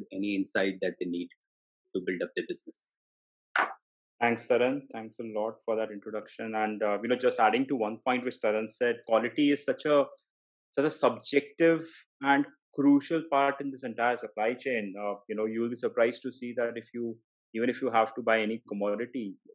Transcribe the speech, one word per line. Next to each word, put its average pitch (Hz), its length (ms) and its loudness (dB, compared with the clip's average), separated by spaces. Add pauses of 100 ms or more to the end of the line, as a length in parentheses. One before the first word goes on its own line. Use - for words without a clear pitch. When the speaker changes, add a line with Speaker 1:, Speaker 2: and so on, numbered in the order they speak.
(120)
Speaker 1:
any 98 240 -2
insight 98 460 0
that 90 180 -2
they 90 60 -2
need 87 220 -4 (680)
to - 100 -2
build 92 180 -2
up - 140 -4
their - 120 -4
business. - 440 -12 (1300)
Speaker 2:
Thanks, 117 260 2
Taran. 127 360 2 (100)
Thanks 113 260 -12
a 120 60 -10 (120)
lot 110 180 -2 (100)
for 113 100 0
that 110 160 -2
introduction. 110 640 -10
And, 107 260 -2
uh, 104 220 2
you 117 60 -4
know, 123 80 2
just 123 240 0
adding 117 260 4
to 143 80 -2
one 110 320 -2
point 127 180 0
which 123 200 -6
Taran 110 260 0
said, 120 280 -2 (100)
quality 120 420 2
is 143 140 0
such 131 200 -2
a, 147 200 4 (680)
such 139 140 0
a 151 60 2
subjective 147 1000 2 (320)
and 139 260 4 (260)
crucial 143 600 4
part 139 280 4
in 139 120 -6
this 131 100 -12
entire 117 340 0
supply 113 380 -2
chain. 113 420 -4
Uh, 101 180 -4 (140)
you 110 60 -6
know, 110 120 0
you 110 140 -4
will 120 100 -2
be 120 60 -6
surprised 120 460 0
to 131 80 -6
see 120 260 -12
that 120 200 -2
if 113 80 -10 (100)
you, 117 220 -6 (360)
even 113 160 0
if 123 140 -2
you 127 80 -2
have 113 240 2
to 127 80 -8
buy 113 180 2
any 110 280 -4
commodity, 104 680 -4 (200)